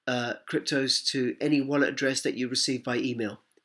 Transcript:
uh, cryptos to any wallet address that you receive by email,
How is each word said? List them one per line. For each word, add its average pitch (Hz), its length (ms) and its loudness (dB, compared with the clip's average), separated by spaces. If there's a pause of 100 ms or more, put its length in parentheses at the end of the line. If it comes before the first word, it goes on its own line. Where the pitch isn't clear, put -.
uh, 120 300 -2 (140)
cryptos 135 640 0
to 123 300 0
any 147 180 4
wallet 139 300 2
address 135 320 0
that - 140 -2
you 123 120 -2
receive 123 360 0
by 123 140 -2
email, 113 440 -2 (240)